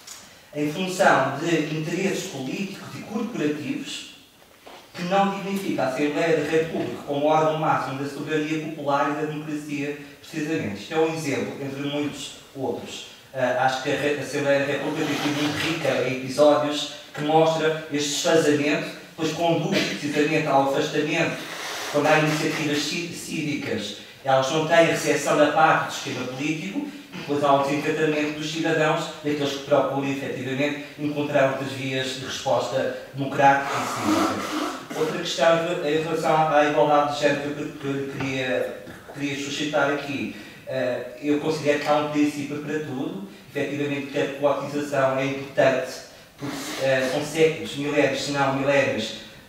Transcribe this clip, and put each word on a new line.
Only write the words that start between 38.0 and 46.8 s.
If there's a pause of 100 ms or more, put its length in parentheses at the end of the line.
queria, (300)
queria
suscitar
aqui, (300)
eh, (180)
eu
considero
que
há
um
princípio
para
tudo, (220)
efetivamente
que
a
coatização
é
importante, (440)
porque, (260)